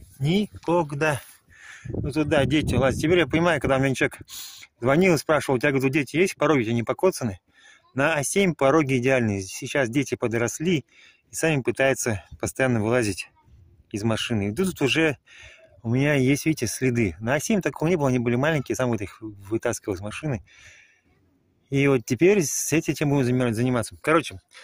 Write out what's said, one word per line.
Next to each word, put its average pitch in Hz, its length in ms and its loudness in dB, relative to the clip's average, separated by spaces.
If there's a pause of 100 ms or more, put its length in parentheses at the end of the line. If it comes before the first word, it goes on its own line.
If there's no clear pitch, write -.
(200)
никогда. 156 1000 0 (680)
Ну, - 240 -6
туда 151 320 2
дети 139 320 0
лазят. 131 240 2
Теперь 160 180 4
я 156 80 4
понимаю, 160 340 2
когда 135 200 2
мне 135 160 2
человек - 240 -2 (600)
звонил 160 340 4
и 139 40 0
спрашивал, 139 380 0
"У - 20 0
тебя, 147 140 2
говорит, 135 180 0
у - 20 -6
дети 143 240 -2
есть 190 200 0
пороги, 147 240 2
у - 20 0
тебя 110 120 -2
не 120 100 0
покоцаны?" 127 560 -2 (540)
На 147 200 2
А 147 80 -2
семь 190 320 0
пороги 135 440 2
идеальные. 117 440 0
Сейчас 127 460 -4
дети 123 260 -2
подросли 120 680 -2 (480)
и - 20 -20
сами 156 260 0
пытаются 123 640 0 (140)
постоянно 120 420 0
вылазить 110 520 -2 (580)
из 104 140 -6
машины. 107 460 -2
И 107 40 -8
тут 185 260 -4
уже 160 380 0 (640)
у 113 80 -4
меня 139 240 2
есть, 139 320 2
видите, 147 220 -2
следы. 117 500 -2
На 113 160 -2
А 151 60 0
семь 214 200 0
такого 156 280 -4
не 185 80 2
было, 143 120 0
они 127 120 2
были 120 160 0
маленькие, 135 400 -2
сам 123 140 0
вот 107 100 -2
их - 200 -12
вытаскивал 107 760 -6
из 87 40 -10
машины. 107 440 -6 (1300)
И 139 160 2
вот 135 200 4
теперь 175 360 4
с - 300 -4
этой 156 220 0
темой 143 280 2
будем 123 300 0
заниматься. 120 480 -2
Короче, 147 400 0 (240)